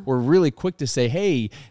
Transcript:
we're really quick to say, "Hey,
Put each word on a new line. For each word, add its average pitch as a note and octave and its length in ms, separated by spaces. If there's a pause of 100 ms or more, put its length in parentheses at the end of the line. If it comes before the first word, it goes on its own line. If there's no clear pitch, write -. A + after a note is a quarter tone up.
we're C3 140
really D3+ 320
quick - 280
to C#3+ 80
say, A#2+ 220
"Hey, D3 400 (220)